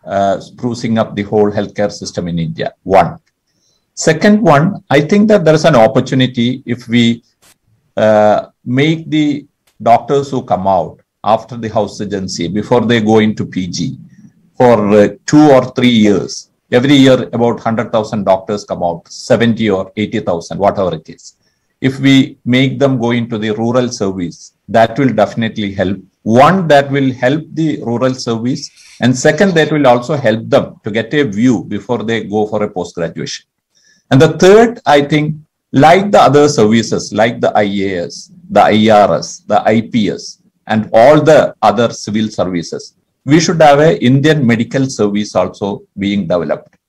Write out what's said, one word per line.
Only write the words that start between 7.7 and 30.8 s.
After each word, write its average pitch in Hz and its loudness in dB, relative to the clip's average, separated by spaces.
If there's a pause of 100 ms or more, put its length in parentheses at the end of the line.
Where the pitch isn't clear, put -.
uh, 107 2 (180)
make 151 -2
the 147 -2 (360)
doctors 135 0
who 127 -4
come 92 -4
out 87 -2 (220)
after 113 -2
the 110 -8
house 104 -6
surgency, 92 -8
before 110 0
they 113 0
go 107 2
into 107 -2
P 92 -8
G, - -8 (580)
for, 113 4
uh, 104 4 (180)
two 151 6
or 127 6
three 123 0
years. - 0 (220)
Every 127 2
year, 131 4
about 117 -2
hundred 113 -4
thousand 107 -4
doctors 98 -2
come 90 -8
out, 85 -6
seventy 113 -2
or 95 -4
eighty 107 -6
thousand, 85 -6
whatever 95 -2
it 78 -16
is. - -20 (440)
If 131 -2
we 135 2
make 127 0
them 131 0
go 117 -2
into 117 -4
the 107 -4
rural 117 -2
service, 95 -8 (160)
that 113 0
will 131 0
definitely 107 -4
help. 95 -4 (240)
One, 151 2
that 139 2
will 139 -2
help 131 -2 (120)
the 156 -4
rural 117 -4
service. 123 -6 (300)
And 127 2
second, 165 0
that 151 2
will 147 0
also 120 2
help 113 -2
them 120 -2